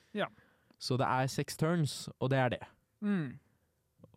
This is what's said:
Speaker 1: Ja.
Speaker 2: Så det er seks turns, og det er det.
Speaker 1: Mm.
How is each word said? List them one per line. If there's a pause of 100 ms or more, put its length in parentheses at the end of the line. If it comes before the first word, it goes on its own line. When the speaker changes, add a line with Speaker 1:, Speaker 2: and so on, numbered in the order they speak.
(140)
Speaker 1:
Ja. (540)
Speaker 2:
Så
det
er
seks
turns, (100)
og
det
er
det. (400)
Speaker 1:
Mm. (800)